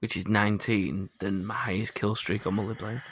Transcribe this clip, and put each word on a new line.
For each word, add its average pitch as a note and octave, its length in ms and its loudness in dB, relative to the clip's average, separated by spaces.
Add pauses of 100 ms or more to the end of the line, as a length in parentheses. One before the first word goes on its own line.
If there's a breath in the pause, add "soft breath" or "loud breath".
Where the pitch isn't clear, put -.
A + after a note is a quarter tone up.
which - 160 -2
is F#2 120 -4
nineteen, G#2 800 2 (120)
than G2 260 -2
my A2 80 -4
highest A2 400 -2
kill G#2+ 220 2
streak - 300 -2
on F#2+ 100 2
multiplayer. A2 560 -4